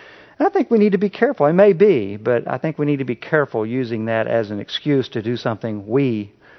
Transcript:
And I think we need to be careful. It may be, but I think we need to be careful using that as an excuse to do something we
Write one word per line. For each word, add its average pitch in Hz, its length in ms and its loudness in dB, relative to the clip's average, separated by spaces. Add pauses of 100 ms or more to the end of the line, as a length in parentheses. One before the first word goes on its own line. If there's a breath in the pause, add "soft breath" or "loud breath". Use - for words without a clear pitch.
(380 loud breath)
And 330 100 0
I 403 40 0
think 330 180 -2
we 233 80 4
need 208 140 4
to 196 60 2
be 196 120 0
careful. 233 380 0
It 160 60 4
may 196 200 6
be, 147 420 2
but 117 320 -2
I 127 100 -4
think 160 200 -6
we 147 80 -2
need 147 140 0
to 131 60 -6
be 120 100 -4
careful 131 500 -2
using 117 400 -4
that 113 220 0
as 113 240 -2
an 104 80 -6
excuse 135 500 -2
to 117 120 -6
do 117 140 -4
something 107 520 -6
we 113 440 0 (280 loud breath)